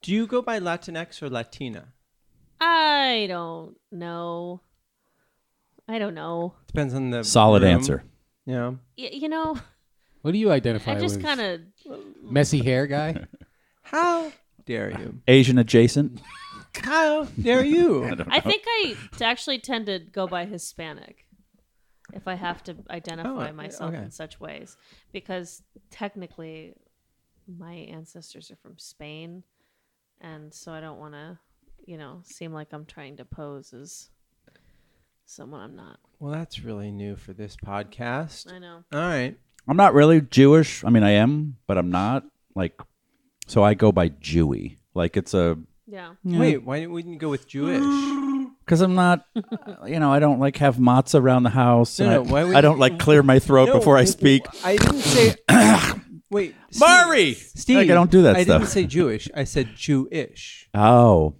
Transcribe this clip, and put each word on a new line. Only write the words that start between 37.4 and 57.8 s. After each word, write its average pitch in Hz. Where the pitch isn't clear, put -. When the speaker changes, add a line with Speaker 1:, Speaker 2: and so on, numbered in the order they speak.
Speaker 1:
podcast. 120
Speaker 2:
I 185
know. 175
Speaker 1:
All 147
right. 151
Speaker 3:
I'm 147
not 196
really 151
Jewish. 143
I 104
mean, 113
I 104
am, 139
but 98
I'm 90
not. 104
Like, 90
so 110
I 107
go 104
by 87
Jewy. 73
Like, 85
it's 90
a 85
Speaker 2:
Yeah. 185
Speaker 3:
Yeah. 175
Speaker 1:
Wait, 156
why 143
wouldn't 170
you 151
go 156
with 139
Jewish? 269
Speaker 3:
<gasps> 277
'Cause 165
I'm 185
not, 180
uh, 214
you 147
know, 147
I 143
don't, 147
like, 135
have 135
matzah 127
around 127
the 120
house. 120
Speaker 1:
No, -
Speaker 3:
And -
Speaker 1:
no, 127
Speaker 3:
I, -
Speaker 1:
why 143
would 180
Speaker 3:
I 143
don't, 151
Speaker 1:
you 131
Speaker 3:
like, 139
clear 151
my 131
throat 135
Speaker 1:
No, 262
Speaker 3:
before 214
I 123
Speaker 1:
w-, -
Speaker 3:
speak. 135
Speaker 1:
I 190
didn't 277
say 226
Speaker 3:
<coughs> 214
Speaker 1:
Wait, 202
Steve, -
Speaker 3:
Murray! 320
Speaker 1:
Steve, -
Speaker 3:
Like, 202